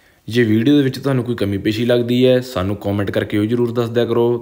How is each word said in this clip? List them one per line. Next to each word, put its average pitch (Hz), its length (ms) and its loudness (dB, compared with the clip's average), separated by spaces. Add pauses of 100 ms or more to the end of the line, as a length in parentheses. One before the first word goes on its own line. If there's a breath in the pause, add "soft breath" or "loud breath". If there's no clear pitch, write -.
(280 soft breath)
ਜੇ 120 160 2
ਵੀਡੀਓ 147 320 4
ਦੇ 143 80 4
ਵਿੱਚ 131 160 -4
ਤੁਹਾਨੂੰ 131 240 -2
ਕੋਈ 120 120 -4
ਕਮੀ 101 220 -2
ਪੇਸ਼ੀ 110 280 -2
ਲੱਗਦੀ 123 400 2
ਹੈ, 127 140 4
ਸਾਨੂੰ 101 360 -4
ਕੁਮੈਂਟ 101 360 -4
ਕਰਕੇ 104 260 -2
ਉਹ 104 80 0
ਜ਼ਰੂਰ 120 260 0
ਦੱਸ 117 180 -2
ਦਿਆ 117 160 0
ਕਰੋ, 120 360 2